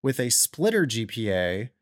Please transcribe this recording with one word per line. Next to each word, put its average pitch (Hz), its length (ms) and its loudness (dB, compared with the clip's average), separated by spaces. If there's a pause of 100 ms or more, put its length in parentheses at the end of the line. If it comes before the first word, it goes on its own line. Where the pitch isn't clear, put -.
with 135 180 0
a 120 120 0
splitter 196 560 2
G 113 180 -2
P 107 240 -4
A? 92 420 0 (100)